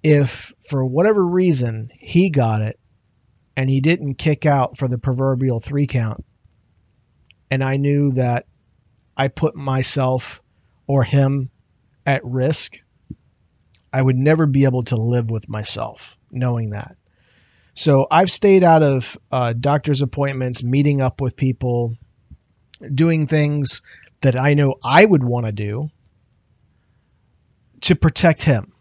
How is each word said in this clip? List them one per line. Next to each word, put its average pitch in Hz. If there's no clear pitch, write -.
If 147
for 131
whatever 185
reason 131
he 185
got 117
it 107
and 131
he 135
didn't 147
kick -
out 143
for 139
the 123
proverbial 131
three 143
count, 113
and 135
I 135
knew 143
that 123
I 135
put -
myself 131
or 139
him 139
at 135
risk, 131
I 135
would 131
never 156
be 139
able 127
to 120
live 117
with 110
myself -
knowing 120
that. -
So 139
I've 175
stayed 190
out 160
of, 135
uh, 123
doctor's 139
appointments, 131
meeting 139
up 131
with 127
people, 120
doing 156
things 147
that 127
I 143
know 143
I 147
would 170
wanna 120
do 104
to -
protect -
him. 120